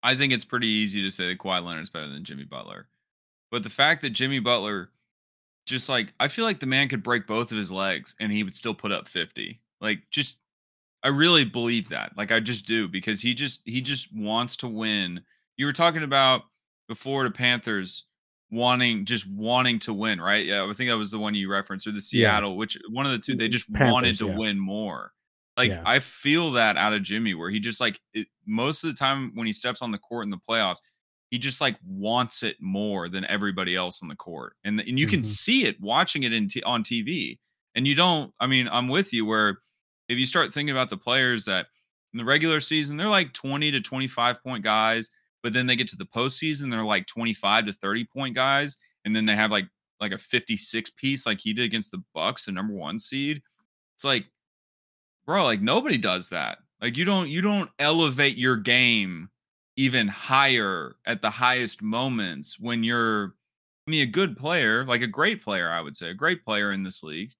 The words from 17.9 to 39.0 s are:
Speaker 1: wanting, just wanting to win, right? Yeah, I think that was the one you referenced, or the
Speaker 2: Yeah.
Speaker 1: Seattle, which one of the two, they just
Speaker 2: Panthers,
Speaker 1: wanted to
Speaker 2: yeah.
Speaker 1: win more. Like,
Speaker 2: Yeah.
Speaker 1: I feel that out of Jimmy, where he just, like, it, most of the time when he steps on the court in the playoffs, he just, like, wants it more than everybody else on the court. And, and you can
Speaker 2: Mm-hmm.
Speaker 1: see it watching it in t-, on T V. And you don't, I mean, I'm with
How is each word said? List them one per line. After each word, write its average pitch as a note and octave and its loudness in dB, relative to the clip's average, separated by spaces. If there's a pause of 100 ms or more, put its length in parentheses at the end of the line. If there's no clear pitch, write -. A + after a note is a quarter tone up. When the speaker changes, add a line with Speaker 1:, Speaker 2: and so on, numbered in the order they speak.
Speaker 1:
wanting, A#2+ 2
just G#2 -2
wanting A#2 2
to G#2+ -6
win, G2+ -2
right? G2 2
Yeah, G2 0
I G#2 -4
think B2 -4
that A#2 2
was G#2 -4
the A2 -4
one G#2 -2
you F#2+ -2
referenced, G2 -4
or A2 -6
the G#2 -6
Speaker 2:
Yeah. A2 4
Speaker 1:
Seattle, G#2 2
which G#2+ -6 (120)
one B2 -4
of C#3 0
the A#2+ -2
two, C3+ -4
they A2+ 0
just A2+ -2
Speaker 2:
Panthers, A#2+ 4
Speaker 1:
wanted A#2+ 4
to A2 -2
Speaker 2:
yeah. F#2+ -2
Speaker 1:
win G#2+ 0
more. F#2+ -6 (440)
Like, B2 4
Speaker 2:
Yeah. F2 -6
Speaker 1:
I A#2+ 6
feel D3+ 0
that A2 4
out G#2 4
of G#2 0
Jimmy, G#2 -2
where E2+ -4
he G#2+ -2
just, A2 -6
like, A2+ -2 (140)
it, A2 -4 (180)
most A#2+ -2
of E3 -2
the C3+ -6
time C3+ 0
when A2+ -4
he G#2+ -2
steps B2 -4
on A#2+ -4
the G2+ -4
court A#2 -8
in G#2 -6
the F#2+ -6
playoffs, G#2 0 (520)
he B2 -4
just, C3 -4
like, B2+ 0
wants G#2+ -2
it A2+ -4
more F#2+ -4
than F#2 -6
everybody F#2+ -2
else F2+ -2
on G#2+ -12
the A2 -12
court. D#2 -14
And, G#2+ -2
and B2 -4
you D3 4
can G3 2
Speaker 2:
Mm-hmm. A2 0
Speaker 1:
see A3+ 2
it A2 -2
watching C3 0
it A#2 0
in A2 0
t-, A2+ -6
on A#2 0
T A2+ -4
V. G#2 -6 (360)
And B2+ 0
you C#3+ 4
don't, D#3+ 4
I B2 0
mean, B2+ 2
I'm B2 0
with F3 0